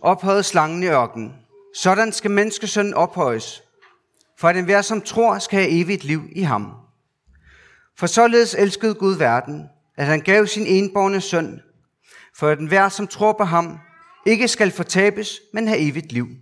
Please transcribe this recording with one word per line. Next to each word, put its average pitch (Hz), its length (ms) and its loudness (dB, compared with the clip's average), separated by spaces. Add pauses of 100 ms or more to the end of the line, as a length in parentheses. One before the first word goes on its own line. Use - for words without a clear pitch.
ophøjede 190 420 2
slangen 170 400 0
i 185 40 -2
ørkenen, 120 480 -2 (400)
sådan 208 360 2
skal 214 200 -4
menneskesønnen 208 640 -2
ophøjes, 147 680 -2 (760)
for 170 100 4
at 180 80 2
enhver, 190 240 2
som 208 200 -4
tror, 214 380 0
skal 196 200 -2
have 175 120 2
evigt 175 320 0
liv 151 280 -6
i 190 100 -8
ham. 110 320 -2 (1200)
For 180 100 -2
således 233 480 4
elskede 202 400 0
Gud 190 200 -2
verden, 143 540 -2 (280)
at 143 80 -2
han 151 160 0
gav 202 260 4
sin 208 200 -4
enbårne 196 540 0
søn, 170 400 -4 (720)
for 147 120 -2
at 151 120 2
enhver, 190 300 2
som 202 180 -6
tror 214 260 0
på 214 100 -2
ham, 165 360 0 (460)
ikke 226 220 2
skal 202 240 0
fortabes, 202 680 -2 (140)
men 220 140 -2
have 214 120 0
evigt 151 320 -4
liv. 120 160 -4 (140)